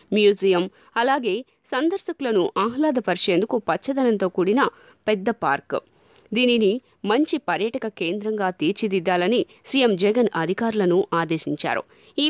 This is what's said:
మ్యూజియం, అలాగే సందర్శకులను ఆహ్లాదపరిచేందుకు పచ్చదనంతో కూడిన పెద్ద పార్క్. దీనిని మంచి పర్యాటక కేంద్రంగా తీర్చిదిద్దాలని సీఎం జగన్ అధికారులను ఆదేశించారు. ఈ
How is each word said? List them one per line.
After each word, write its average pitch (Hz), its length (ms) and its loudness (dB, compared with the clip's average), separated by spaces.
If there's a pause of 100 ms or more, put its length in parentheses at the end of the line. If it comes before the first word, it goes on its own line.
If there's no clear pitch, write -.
(160)
మ్యూజియం, 196 500 4 (360)
అలాగే 240 340 0 (380)
సందర్శకులను 269 680 -2 (220)
ఆహ్లాదపరిచేందుకు 233 920 0 (120)
పచ్చదనంతో 214 680 0
కూడిన 208 260 2 (460)
పెద్ద 214 200 -2 (140)
పార్క్. 139 360 -2 (520)
దీనిని 233 380 2 (400)
మంచి 294 260 0 (120)
పర్యాటక 214 380 -4 (140)
కేంద్రంగా 202 480 -4 (120)
తీర్చిదిద్దాలని 190 800 0 (300)
సీఎం 262 220 2 (120)
జగన్ 220 260 2 (120)
అధికారులను 190 560 0 (220)
ఆదేశించారు. 156 600 -4 (360)
ఈ 285 120 2